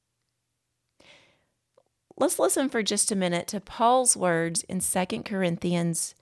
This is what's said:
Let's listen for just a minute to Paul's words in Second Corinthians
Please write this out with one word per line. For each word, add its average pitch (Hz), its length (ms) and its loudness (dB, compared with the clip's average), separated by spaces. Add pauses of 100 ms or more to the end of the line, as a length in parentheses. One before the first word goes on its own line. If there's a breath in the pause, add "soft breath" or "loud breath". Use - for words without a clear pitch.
(2250 soft breath)
Let's 311 240 0
listen 330 300 2
for 233 140 -2
just 202 280 0
a 208 40 0
minute 180 320 0
to 208 120 -6
Paul's 247 560 2
words 170 480 0
in 185 160 -6
Second 185 460 -2
Corinthians 175 960 -2